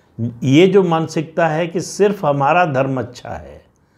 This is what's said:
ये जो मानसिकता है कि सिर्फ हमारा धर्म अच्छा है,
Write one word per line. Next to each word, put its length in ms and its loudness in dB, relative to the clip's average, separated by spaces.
ये 220 6
जो 160 4
मानसिकता 680 -2
है 180 -2
कि 140 -6
सिर्फ 440 -2
हमारा 400 2
धर्म 360 -2
अच्छा 300 -12
है, 300 -16